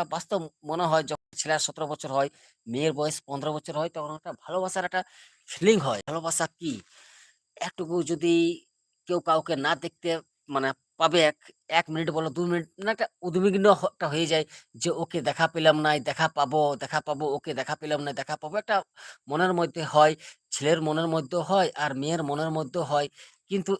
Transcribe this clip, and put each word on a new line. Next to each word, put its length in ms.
বাস্তব 360
মনে 220
হয়, 180
যখন 220
ছেলের 240
সতেরো 260
বছর 260
হয়, 160
মেয়ের 260
বয়স 300
পনেরো 300
বছর 240
হয়, 140
তখন 240
একটা 240
ভালোবাসার 460
একটা 180
ফিলিং 320
হয়। 220
ভালোবাসা 500
কি? 200
একটুকু 460
যদি 320
কেউ 120
কাউকে 360
না 200
দেখতে, 340
মানে, 180
পাবে, 260
এক, 160
এক 180
মিনিট 220
বলো, 200
দু 140
মিনিট, 220
না, 140
একটা 140
উদ্বিগ্ন 480
হ-, 180
একটা 200
হয়ে 180
যায় 180
যে, 180
"ওকে 300
দেখা 260
পেলাম 320
নাই, 200
দেখা 280
পাবো, 340
দেখা 240
পাবো, 320
ওকে 220
দেখা 220
পেলাম 260
না, 100
দেখা 240
পাবো।" 200
একটা 200
মনের 280
মধ্যে 300
হয়, 300
ছেলের 320
মনের 260
মধ্যেও 340
হয়, 340
আর 180
মেয়ের 300
মনের 260
মধ্যেও 340
হয়। 240
কিন্তু 340